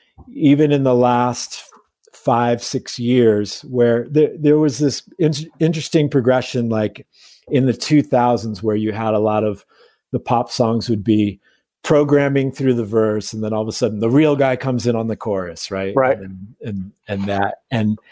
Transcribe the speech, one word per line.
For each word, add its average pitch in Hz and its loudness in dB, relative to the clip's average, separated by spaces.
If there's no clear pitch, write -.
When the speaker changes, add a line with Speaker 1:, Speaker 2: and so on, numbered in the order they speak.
Speaker 1:
even 143 4
in 139 2
the 127 4
last 123 0
five, 120 0
six - -8
years 117 2
where 120 0
there, 147 2
there 151 4
was 143 0
this 143 0
in-, 156 -2
interesting 156 0
progression, 127 0
like, 107 -2
in 131 2
the 123 2
two 147 2
thousands 113 0
where 107 0
you 107 -2
had 110 -2
a 107 2
lot 107 0
of 104 -4
the 123 -4
pop 120 -2
songs 113 0
would 107 -2
be 104 0
programming 143 2
through 131 0
the 117 -2
verse, 107 0
and 110 -8
then 107 -4
all 110 -2
of 110 -4
a 110 -6
sudden 107 -2
the 113 0
real 147 4
guy 131 2
comes 123 -4
in 120 -4
on 113 -4
the 110 -4
chorus, 92 -6
right? 98 -4
Speaker 2:
Right. 131 0
Speaker 1:
And, 95 -16
and, 101 -8
and 98 -6
that, 98 -4
and, 107 0